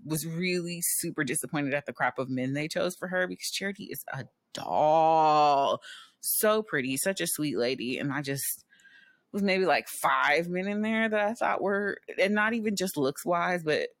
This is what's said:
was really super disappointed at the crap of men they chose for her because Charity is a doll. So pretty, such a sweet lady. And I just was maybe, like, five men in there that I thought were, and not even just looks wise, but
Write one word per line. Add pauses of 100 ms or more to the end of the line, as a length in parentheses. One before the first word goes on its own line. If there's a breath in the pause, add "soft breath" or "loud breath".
was
really
super
disappointed
at
the
crap
of
men
they
chose
for
her
because
Charity
is
a (280)
doll. (400 loud breath)
So
pretty,
such
a
sweet
lady.
And
I
just (680 soft breath)
was
maybe,
like,
five
men
in
there
that (100)
I
thought
were, (240)
and
not
even
just
looks
wise,
but (120)